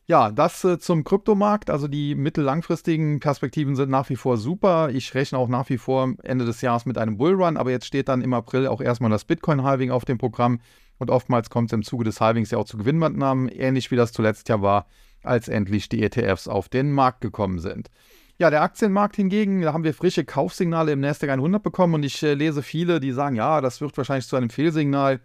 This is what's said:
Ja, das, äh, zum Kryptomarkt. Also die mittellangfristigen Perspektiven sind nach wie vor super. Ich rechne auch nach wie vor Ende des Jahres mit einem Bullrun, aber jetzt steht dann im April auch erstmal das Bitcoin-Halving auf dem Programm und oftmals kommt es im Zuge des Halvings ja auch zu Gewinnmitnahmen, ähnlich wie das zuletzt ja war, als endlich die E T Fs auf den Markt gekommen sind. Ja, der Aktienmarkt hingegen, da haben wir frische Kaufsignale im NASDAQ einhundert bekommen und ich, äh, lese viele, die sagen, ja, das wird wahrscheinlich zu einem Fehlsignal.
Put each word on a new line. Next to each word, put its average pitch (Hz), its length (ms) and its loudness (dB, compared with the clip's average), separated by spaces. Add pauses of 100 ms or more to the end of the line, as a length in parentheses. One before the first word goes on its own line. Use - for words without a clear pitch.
Ja, 131 260 4
das, 143 320 0
äh, 180 140 4
zum 165 260 0
Kryptomarkt. 208 680 0
Also 147 160 -2
die 147 260 -2
mittellangfristigen 156 1080 0
Perspektiven 143 560 -2
sind 135 140 0
nach 135 200 0
wie 135 60 -4
vor 123 220 0
super. 160 560 2
Ich 131 220 -6
rechne 135 240 -2
auch 123 100 0
nach 127 200 -2
wie 127 100 -2
vor 131 420 0
Ende 127 240 -2
des 117 160 -4
Jahres 117 240 0
mit 120 140 -4
einem 110 180 -2
Bullrun, 175 400 2
aber 123 140 -2
jetzt 123 160 -4
steht 139 220 -2
dann 127 120 0
im 127 120 -2
April 131 340 0
auch 120 120 -2
erstmal 123 300 0
das 107 160 0
Bitcoin-Halving 135 640 0
auf 127 160 -2
dem 123 140 -2
Programm 120 420 0 (380)
und 120 100 -4
oftmals 123 400 2
kommt 117 220 -2
es - 20 -4
im 110 80 0
Zuge 117 240 -4
des 107 160 -4
Halvings 113 300 2
ja 113 80 0
auch 104 60 -2
zu - 120 -14
Gewinnmitnahmen, 135 720 0
ähnlich 131 400 -2
wie 131 60 0
das 117 180 2
zuletzt 107 340 0
ja 110 140 2
war, 101 240 2 (380)
als 123 260 -2
endlich 104 400 -2
die 113 120 -2
E 104 80 2
T 110 140 -4
Fs - 240 -2
auf 101 220 -4
den 139 240 0
Markt 131 260 2
gekommen 92 400 -4
sind. 98 300 -10 (480)
Ja, 170 120 4
der 147 120 2
Aktienmarkt 202 560 0
hingegen, 196 440 0
da 156 120 0
haben 160 100 -2
wir 156 100 0
frische 175 300 0
Kaufsignale 165 680 0
im 139 80 0
NASDAQ 143 300 -2
einhundert 160 320 0
bekommen 170 320 2
und 151 80 0
ich, 139 200 -6
äh, 151 100 4
lese 143 300 0
viele, 165 380 0
die 131 100 -2
sagen, 135 240 -2
ja, 143 240 2
das 131 220 -4
wird 147 160 -8
wahrscheinlich 135 300 -4
zu 135 100 -2
einem 120 140 -2
Fehlsignal. 139 720 0